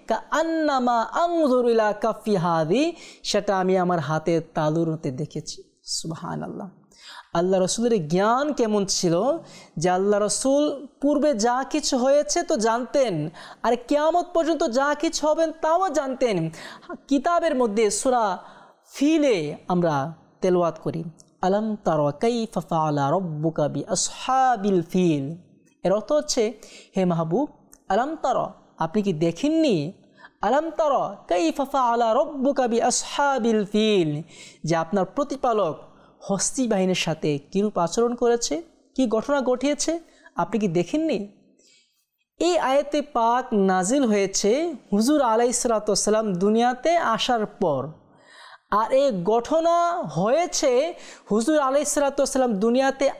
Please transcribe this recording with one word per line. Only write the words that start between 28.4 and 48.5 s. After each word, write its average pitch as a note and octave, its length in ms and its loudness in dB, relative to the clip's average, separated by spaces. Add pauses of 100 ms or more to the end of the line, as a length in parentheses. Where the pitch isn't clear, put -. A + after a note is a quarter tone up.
আপনি F#3 240 -2
কি G3 120 -2
দেখেননি? F3+ 800 0 (500)
আলাম D4 300 0
তারা B3 440 0 (120)
কাইফা E4 380 0
ফাআলা A#3+ 480 0
রাব্বুকা C#4 540 0
বি A3+ 140 0
আসহাবিল A#3 840 0
ফিল, F#3 560 0 (420)
যে D#3+ 120 0
আপনার F3 300 0
প্রতিপালক G#3+ 720 -2 (420)
হস্তি G3 480 -2
বাহিনীর F#3 280 0
সাথে D#3 420 -2
কিরূপ G3+ 400 -4
আচরণ A#3 380 0
করেছে, A#3+ 480 0 (320)
কি C4 120 2
ঘটনা A3 340 0
ঘটিয়েছে, C4 580 -2 (360)
আপনি - 240 -2
কি G#3 80 0
দেখেননি? G3+ 600 -2 (1120)
এই E4+ 200 2
আয়াতে C#4+ 420 0
পাক A#3+ 520 0
নাজিল F#3+ 500 2
হয়েছে G#3+ 720 0 (180)
হুজুর C4 280 4
আলাইহিস A#3+ 380 2
সালাতু G#3+ 320 0
ওয়াস F#3 80 0
সালাম G#3+ 340 0
দুনিয়াতে A#3+ 640 2
আসার A3+ 480 0
পর, D3+ 420 -2 (840)